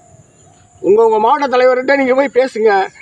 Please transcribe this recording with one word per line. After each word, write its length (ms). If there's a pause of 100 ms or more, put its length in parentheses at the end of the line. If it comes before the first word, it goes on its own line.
(800)
உங்க, 260
உங்க 140
மாவட்ட 380
தலைவர்கிட்ட 380
நீங்க 200
போய் 180
பேசுங்க, 540 (140)